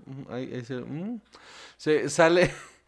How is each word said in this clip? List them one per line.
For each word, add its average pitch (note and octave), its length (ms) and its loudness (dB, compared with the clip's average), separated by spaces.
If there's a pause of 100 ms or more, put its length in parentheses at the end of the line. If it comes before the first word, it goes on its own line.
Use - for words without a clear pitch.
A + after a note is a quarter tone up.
Ujú, C3+ 260 -14
ahí, B2+ 220 -8
ahí B2 100 -8
se, B2+ 120 -10
ujú. D#3+ 440 -8 (580)
Se D3 320 2
sale E3+ 400 6 (380)